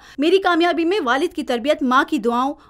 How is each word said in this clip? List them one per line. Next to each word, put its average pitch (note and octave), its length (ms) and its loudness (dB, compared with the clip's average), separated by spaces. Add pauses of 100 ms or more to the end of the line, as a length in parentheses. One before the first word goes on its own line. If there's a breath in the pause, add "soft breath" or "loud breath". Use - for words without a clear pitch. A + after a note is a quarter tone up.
(200 loud breath)
"मेरी E4+ 200 4
कामयाबी E4+ 460 0
में G4 140 0
वालिद C#4+ 340 -2
की D4+ 100 -8
तरबियत, C#4+ 400 -2
माँ C4 220 2
की D4 140 -4
दुआओं A#3+ 340 -2 (160 soft breath)